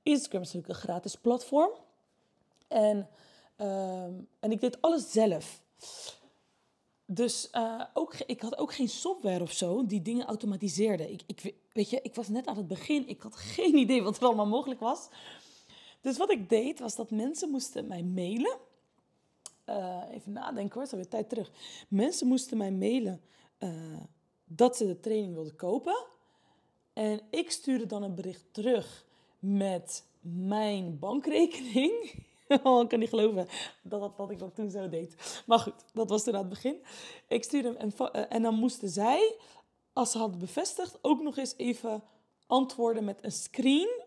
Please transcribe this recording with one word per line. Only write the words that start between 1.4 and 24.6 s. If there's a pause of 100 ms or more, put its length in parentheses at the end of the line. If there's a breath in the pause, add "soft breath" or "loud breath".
En, (460 soft breath)
ehm, (260)
en
ik
deed
alles
zelf. (1400 loud breath)
Dus,
eh, (120)
ook
ge-,
ik
had
ook
geen
software
of
zo
die
dingen
automatiseerde.
Ik,
ik
we-, (180)
weet
je,
ik
was
net
aan
het
begin.
Ik
had
geen
idee
wat
er
allemaal
mogelijk
was. (920 loud breath)
Dus
wat
ik
deed,
was
dat
mensen
moesten
mij
mailen. (1080)
Eh, (100)
even
nadenken
hoor,
is
alweer
tijd
terug. (360 loud breath)
Mensen
moesten
mij
mailen, (360 soft breath)
eh, (760)
dat